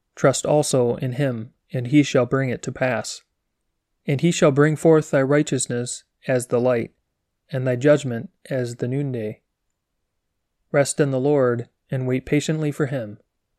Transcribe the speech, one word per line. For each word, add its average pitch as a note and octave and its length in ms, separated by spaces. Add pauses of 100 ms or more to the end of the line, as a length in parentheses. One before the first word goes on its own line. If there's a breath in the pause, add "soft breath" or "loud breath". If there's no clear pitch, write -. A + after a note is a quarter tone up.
(160)
Trust - 300
also C3+ 500
in C3 180
him, A#2+ 380 (220)
and B2 140
he C#3+ 140
shall C3 240
bring C3+ 240
it A#2 140
to C3 80
pass. B2 520 (840)
And C#3 140
he E3+ 100
shall D#3 220
bring D3 240
forth D#3+ 340
thy C#3+ 100
righteousness C3 840 (200)
as B2+ 220
the A#2+ 140
light, B2 320 (580)
and C3 160
thy B2+ 80
judgment C3+ 540 (200)
as B2 280
the B2+ 100
noonday. B2+ 540 (1300)
Rest C#3+ 300
in C#3+ 100
the C3 80
Lord, B2+ 480 (240)
and B2+ 160
wait C3 180
patiently D3+ 460
for D3 140
him. A#2+ 340 (400)